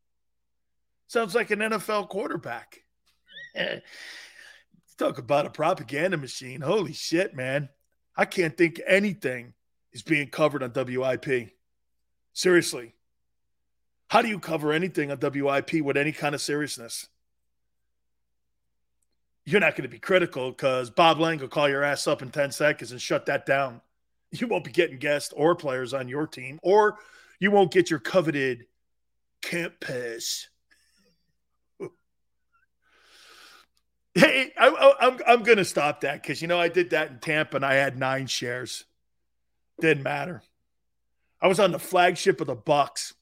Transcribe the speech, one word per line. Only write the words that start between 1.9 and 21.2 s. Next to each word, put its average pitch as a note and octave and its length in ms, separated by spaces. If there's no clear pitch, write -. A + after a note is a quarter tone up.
quarterback. - 760
<laughs> - 20
Talk C#3 180
about C#3 300
a - 20
propaganda D3+ 680
machine. C3 440
Holy E3 320
shit, - 420
man. C3+ 340
I G3 100
can't E3 300
think E3+ 300
anything C#3+ 680
is A#2+ 100
being D3 260
covered D3 320
on A#2+ 120
W B2+ 300
I C3 140
P. B2 320
Seriously. D#3+ 580
How A3 140
do A#3+ 60
you G#3 120
cover D3+ 320
anything D#3 400
on C#3 60
W C#3 320
I C#3 120
P D#3+ 200
with C#3 160
any D3 140
kind D3 240
of C3 40
seriousness? C#3 680
You're E3+ 160
not D#3+ 160
gonna C3+ 140
be A#2 100
critical E3+ 540
'cause B2+ 380
Bob E3 280
Lang E3 200